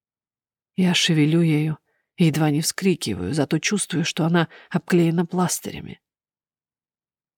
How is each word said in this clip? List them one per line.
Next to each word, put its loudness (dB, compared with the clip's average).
Я 2
шевелю 2
ею 0
и 2
едва 2
не 0
вскрикиваю, -2
зато 0
чувствую, -2
что -4
она 2
обклеена 0
пластырями. -6